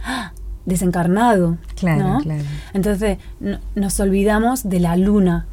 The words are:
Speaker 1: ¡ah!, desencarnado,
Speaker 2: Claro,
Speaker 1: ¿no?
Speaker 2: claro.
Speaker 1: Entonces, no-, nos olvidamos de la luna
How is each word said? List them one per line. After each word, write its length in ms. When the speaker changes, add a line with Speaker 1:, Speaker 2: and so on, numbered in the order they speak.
Speaker 1:
¡ah!, 260
desencarnado, 920
Speaker 2:
Claro, 320
Speaker 1:
¿no? 140
Speaker 2:
claro. 220
Speaker 1:
Entonces, 440
no-, 180
nos 240
olvidamos 720
de 100
la 160
luna 580